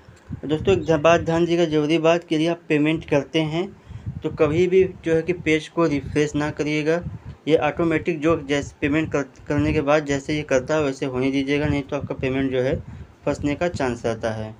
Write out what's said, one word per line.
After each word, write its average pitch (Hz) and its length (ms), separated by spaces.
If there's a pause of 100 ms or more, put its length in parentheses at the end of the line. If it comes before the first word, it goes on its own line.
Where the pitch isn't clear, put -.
(440)
दोस्तों 156 300
एक 165 100
ध-, 156 160
बात 165 200
ध्यान 165 200
दीजिएगा, 170 240
ज़रूरी 156 340
बात 165 260
कि 165 100
यदि 156 120
आप 170 220
payment 156 420
करते 143 300
हैं 160 360 (460)
तो 156 80
कभी 160 360
भी 185 180 (200)
जो 165 100
है 160 80
कि 175 100
page 156 360
को 170 180
refresh 147 480
ना 147 160
करिएगा। 151 520 (460)
ये 156 80
automatic 160 640
जो 156 280
जैसे 143 320
payment 151 320
कर, 147 100
करने 147 500
के 151 80
बाद 147 260
जैसे 139 300
ये 151 60
करता 135 320
है 156 80
वैसे 139 240
होने 127 240
दीजिएगा, 139 360
नहीं 147 160
तो 143 140
आपका 135 180
payment 135 380
जो 127 100
है 139 180 (440)
फंसने 143 300
का 175 140
chance 127 380
रहता 113 240
है। 110 300